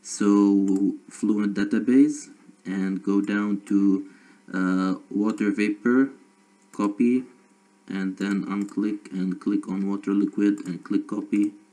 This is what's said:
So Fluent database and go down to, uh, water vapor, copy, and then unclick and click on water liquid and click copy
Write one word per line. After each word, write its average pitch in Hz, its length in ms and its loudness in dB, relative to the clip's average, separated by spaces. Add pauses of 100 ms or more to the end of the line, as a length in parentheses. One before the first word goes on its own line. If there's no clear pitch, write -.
So 101 920 2 (140)
Fluent 104 440 -2
database 123 720 2 (380)
and 95 360 -4
go 101 200 2
down 101 460 -2
to, 98 380 2 (480)
uh, 92 420 0 (140)
water 104 420 0
vapor, 117 580 0 (640)
copy, 120 500 0 (640)
and 95 300 -4
then 98 280 -2
unclick 101 680 -4
and 92 260 -2
click 101 300 -2
on 98 200 -4
water 98 220 -4
liquid 101 540 0
and 85 180 -10
click 101 240 -2
copy 104 460 -2 (200)